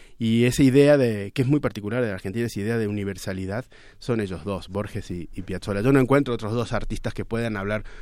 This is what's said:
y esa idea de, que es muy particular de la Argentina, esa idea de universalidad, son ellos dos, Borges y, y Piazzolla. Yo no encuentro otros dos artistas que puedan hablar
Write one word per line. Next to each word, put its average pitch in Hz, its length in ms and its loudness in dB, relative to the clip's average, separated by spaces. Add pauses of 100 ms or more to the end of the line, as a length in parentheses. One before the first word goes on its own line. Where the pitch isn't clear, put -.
(160)
y 113 280 4
esa 123 180 2
idea 143 340 8
de, 107 360 0
que 139 100 2
es 123 60 0
muy 147 100 4
particular 117 420 -2
de 117 80 0
la 98 60 -4
Argentina, 104 320 -4
esa 110 140 -6
idea 113 180 0
de 107 80 0
universalidad, 190 800 -4 (340)
son 117 220 -2
ellos 90 240 -6
dos, 98 240 -6
Borges 98 420 -6
y, 87 240 -8
y 95 80 -8
Piazzolla. 98 380 -4
Yo 131 120 4
no 139 60 8
encuentro 131 340 2
otros 107 200 -6
dos 117 200 -2
artistas 110 420 -4
que 101 100 -6
puedan 113 320 -4
hablar 104 260 -4 (200)